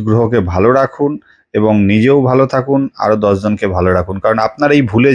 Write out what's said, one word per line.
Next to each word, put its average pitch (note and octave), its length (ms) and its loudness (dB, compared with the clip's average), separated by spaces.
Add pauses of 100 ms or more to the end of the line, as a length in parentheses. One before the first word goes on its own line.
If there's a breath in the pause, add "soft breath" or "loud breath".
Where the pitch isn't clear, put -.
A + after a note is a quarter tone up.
গ্রহকে A2+ 340 0 (140)
ভালো G2 200 2
রাখুন C3+ 400 -2 (420 soft breath)
এবং G#2+ 180 2 (180)
নিজেও B2 320 2
ভালো B2+ 240 2
থাকুন, C3+ 340 -2 (180)
আরও G#2 180 0
দশজনকে G#2 520 -2
ভালো F#2 240 0
রাখুন। F#2 280 -2
কারণ A2 180 -2
আপনার D3 340 -2
এই C#3+ 100 2
ভুলে A#2+ 320 2